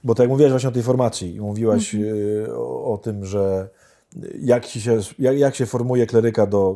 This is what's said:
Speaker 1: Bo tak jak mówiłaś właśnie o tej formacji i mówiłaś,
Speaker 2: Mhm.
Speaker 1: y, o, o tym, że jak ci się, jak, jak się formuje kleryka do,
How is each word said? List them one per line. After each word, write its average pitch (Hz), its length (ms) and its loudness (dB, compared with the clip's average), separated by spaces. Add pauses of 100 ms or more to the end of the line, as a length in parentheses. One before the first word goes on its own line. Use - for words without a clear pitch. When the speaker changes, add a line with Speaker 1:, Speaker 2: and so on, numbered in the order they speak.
Speaker 1:
Bo 113 120 2
tak 123 80 4
jak 123 60 4
mówiłaś 135 220 6
właśnie 131 180 0
o - 20 -6
tej 120 120 -2
formacji 117 520 -2
i 104 60 -10
mówiłaś, 107 540 0
Speaker 2:
Mhm. 104 200 -2
Speaker 1:
y, 107 400 -4
o, 120 380 -6
o 104 40 -4
tym, 101 280 -8
że 98 440 -2 (720)
jak 120 260 2
ci - 160 -10
się, 113 180 2 (200)
jak, 131 180 2
jak 139 180 2
się 127 100 -2
formuje 123 400 0
kleryka 113 400 2
do, 98 300 2